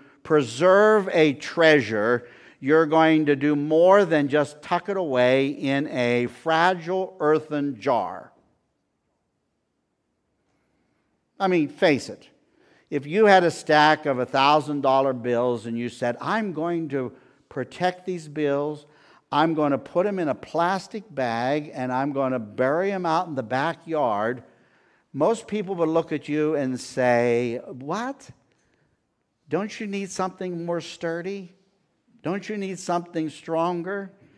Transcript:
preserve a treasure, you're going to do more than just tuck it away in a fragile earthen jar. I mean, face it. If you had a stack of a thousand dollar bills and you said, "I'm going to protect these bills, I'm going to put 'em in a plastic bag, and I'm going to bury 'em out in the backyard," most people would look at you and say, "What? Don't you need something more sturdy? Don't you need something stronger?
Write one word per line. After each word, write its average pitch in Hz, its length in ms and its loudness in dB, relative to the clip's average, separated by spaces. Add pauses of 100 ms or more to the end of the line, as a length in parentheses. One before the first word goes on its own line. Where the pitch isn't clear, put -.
(240)
preserve 185 880 4
a 160 220 4
treasure, 120 920 2 (360)
you're 156 240 4
going 160 400 4
to 143 100 2
do 147 220 0
more 170 480 4
than 147 240 0
just 143 320 -2
tuck 175 260 -4
it 202 80 -4
away 135 540 2
in 139 400 -4
a 120 380 0
fragile 175 920 -2
earthen 147 640 -2
jar. 98 500 -2 (3000)
I 196 120 0
mean, 170 180 2
face 143 400 2
it. - 220 -16 (600)
If 139 160 -4
you 190 200 2
had 190 180 8
a 165 80 2
stack 151 540 4
of 135 140 -2
a 127 60 0
thousand 143 540 2
dollar 135 320 2
bills 120 540 -2
and 117 120 -6
you 120 120 -4
said, 120 320 -4
"I'm 196 320 -4
going 165 360 -4
to 131 220 -4 (380)
protect 180 560 -6
these 170 240 -8
bills, 147 560 -4 (460)
I'm 156 220 2
going 147 200 2
to 135 40 0
put 175 300 -2
'em 196 100 -4
in 170 100 -2
a 135 60 -2
plastic 180 680 -4 (100)
bag, 131 580 -2
and 127 200 -6
I'm 135 220 -2
going 135 180 -2
to 127 80 -2
bury 135 520 -2
'em 190 140 -6
out 170 220 0
in 160 80 -8
the 127 80 -6
backyard," 127 1000 -2 (720)
most 214 340 -2
people 196 280 -6
would 170 120 0
look 160 240 0
at 151 160 -6
you 151 280 -2
and 131 240 -4
say, 120 880 0
"What? 185 640 -10 (1160)
Don't 185 320 -6
you 226 60 -8
need 196 240 -6
something 180 560 -8
more 170 160 -4
sturdy? 175 720 -10 (720)
Don't 190 260 -6
you 214 80 -6
need 190 220 -6
something 175 500 -4
stronger? 175 840 -4 (260)